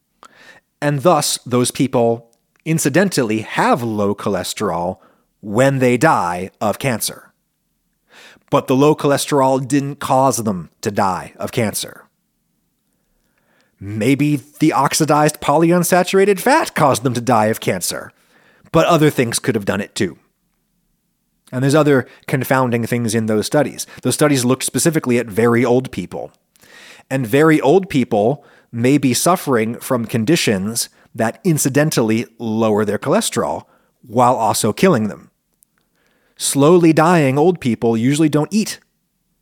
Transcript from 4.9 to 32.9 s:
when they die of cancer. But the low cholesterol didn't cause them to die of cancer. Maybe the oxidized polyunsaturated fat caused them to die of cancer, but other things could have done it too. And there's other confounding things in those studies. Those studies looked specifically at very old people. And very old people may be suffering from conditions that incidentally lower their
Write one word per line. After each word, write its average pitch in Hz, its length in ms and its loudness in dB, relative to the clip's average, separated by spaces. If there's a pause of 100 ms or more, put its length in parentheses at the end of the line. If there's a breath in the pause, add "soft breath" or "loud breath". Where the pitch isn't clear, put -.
when 127 380 0
they 127 180 2
die 95 540 0 (100)
of 104 180 -2
cancer. - 540 -8 (1200 loud breath)
But 139 160 0
the 135 100 0
low 147 180 4
cholesterol 135 720 0
didn't 139 340 -4
cause 131 380 0
them 95 320 -6 (120)
to 110 80 -4
die 95 460 -4
of 101 140 -10
cancer. - 540 -6 (1700)
Maybe 123 580 0
the - 360 -2
oxidized 147 680 0
polyunsaturated 180 1000 2
fat - 340 0
caused 127 280 2
them 127 120 -2
to 123 60 -4
die 113 260 2
of 110 140 -2
cancer, - 520 -8 (600 soft breath)
but 156 140 4
other 151 240 4
things 117 280 -2
could 131 160 -2
have 104 100 -4
done 98 160 -2
it - 140 -10
too. 87 240 -4 (1300)
And 127 100 -4
there's 139 120 2
other 143 340 4 (180 loud breath)
confounding 127 600 -2
things 120 280 -4
in 113 120 -2
those 107 200 0
studies. 143 400 -2 (160 loud breath)
Those 127 120 -2
studies 143 300 2
looked 123 200 0
specifically 127 540 -2
at 120 80 -4
very 117 380 2
old 123 280 0
people. 85 400 -12 (760 loud breath)
And 135 180 -4
very 151 340 4
old 185 280 2
people 120 560 0 (280 soft breath)
may 127 260 2
be 131 160 0
suffering 120 640 0
from 117 280 -4
conditions 113 840 -2 (260 soft breath)
that 117 300 -4
incidentally 143 800 0 (120)
lower 110 460 0
their 104 140 -4